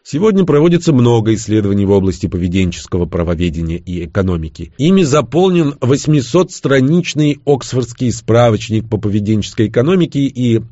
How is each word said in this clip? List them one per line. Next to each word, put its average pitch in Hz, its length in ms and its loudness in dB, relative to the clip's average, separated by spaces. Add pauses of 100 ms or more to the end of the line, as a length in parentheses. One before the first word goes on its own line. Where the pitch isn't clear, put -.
Сегодня 190 400 0
проводится 165 480 2
много 117 420 4
исследований 101 520 0
в 98 60 2
области 95 360 0
поведенческого 90 800 -2
правоведения 85 720 -4
и 87 260 -8
экономики. 85 760 -6
Ими 180 260 2
заполнен 151 760 0
восьмисотстраничный 147 1700 0
Оксфордский 127 680 -2
справочник 110 800 0
по 107 80 -2
поведенческой 107 720 -2
экономике 139 560 0
и 120 360 0 (100)